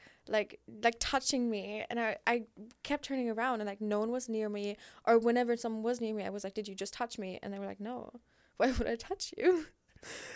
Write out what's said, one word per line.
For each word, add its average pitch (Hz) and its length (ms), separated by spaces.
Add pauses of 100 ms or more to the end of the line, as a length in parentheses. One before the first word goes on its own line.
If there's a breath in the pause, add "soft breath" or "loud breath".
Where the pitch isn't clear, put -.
(280 loud breath)
like, 208 320 (240)
like, 233 160
touching 262 500
me. 208 400
And 240 100
I, 220 180 (100)
I 240 160 (400)
kept 294 220
turning 254 240
around 226 320
and, 208 60
like, 202 140
no 208 180
one 220 120
was 247 160
near 220 220
me. 202 280 (280 loud breath)
Or 233 140
whenever 240 360
someone 226 280
was 233 180
near 220 140
me, 202 80
I 196 80
was 202 120
like, 196 120
"Did 208 120
you 196 80
just 196 180
touch - 260
me?" 185 240
And 202 100
they 196 60
were 196 80
like, 196 120
"No. 240 400 (160)
<laughs> - 220
Why 262 140
would 233 160
I 233 80
touch - 420
you?" 330 340
<laughs> - 40 (600 loud breath)